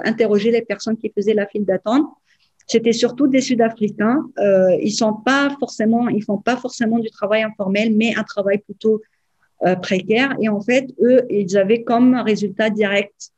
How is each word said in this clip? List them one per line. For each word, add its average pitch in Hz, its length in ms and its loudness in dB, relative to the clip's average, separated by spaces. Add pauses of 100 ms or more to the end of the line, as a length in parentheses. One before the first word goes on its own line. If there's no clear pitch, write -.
interroger 220 460 2
les 226 120 2
personnes 220 340 -6
qui 214 180 -8
faisaient 208 200 0
la 208 120 0
file 208 180 -6
d'attente. 208 420 0 (600)
C'était 233 260 2
surtout 240 360 0
des 262 120 2
Sud-Africains. 226 840 0 (120)
Euh, 190 440 4
ils 208 80 -2
sont 214 240 0
pas 277 460 0
forcément, 233 480 0
ils 208 160 -2
font 202 140 -2
pas 240 180 -2
forcément 233 420 -2
du 220 120 -4
travail 214 340 -2
informel, 214 500 -2
mais 214 220 2
un 214 80 -2
travail 202 340 -2
plutôt, 214 420 -2 (640)
euh, 180 120 2
précaire. 214 640 -2
Et 220 80 0
en 208 120 -2
fait, 247 280 0 (120)
eux, 247 300 4
ils 196 260 -2
avaient 214 280 2
comme 247 320 4
résultat 208 520 -2
direct 202 680 -2